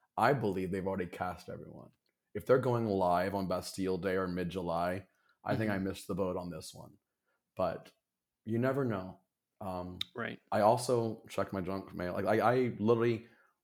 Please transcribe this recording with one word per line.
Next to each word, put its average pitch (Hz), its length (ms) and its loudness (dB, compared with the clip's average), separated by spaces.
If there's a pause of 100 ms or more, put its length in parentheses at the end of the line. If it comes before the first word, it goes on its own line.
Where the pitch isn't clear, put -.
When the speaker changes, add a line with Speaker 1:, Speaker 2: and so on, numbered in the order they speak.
(180)
Speaker 1:
I 117 160 6
believe 95 360 0
they've 92 160 -2
already 95 220 -2
cast 90 420 -8
everyone. 80 400 -14 (460)
If 107 100 -8
they're 131 140 6
going 120 280 2
live 92 460 2
on 95 140 -2
Bastille 92 500 -2
Day 92 180 0
or 95 120 0
mid-July, 90 760 -2 (400)
I 98 120 0
think 107 160 0
I 101 60 0
Speaker 2:
Mm-hmm. 95 80 -2
Speaker 1:
missed 95 220 -6
the 104 60 -4
boat 92 240 -2
on 90 140 -8
this - 240 -12
one. - 160 -20 (680)
But - 320 -2 (560)
you 113 140 0
never 131 260 2
know. 92 320 -4 (440)
Um, 90 360 -6 (180)
Speaker 2:
Right. 117 240 -8 (120)
Speaker 1:
I 104 100 2
also 117 680 4
check - 240 -4
my 98 100 -2
junk 95 340 -6
mail. 90 180 -4
Like, 98 140 -2
I, 110 120 4
I 120 400 4
literally 113 460 4 (380)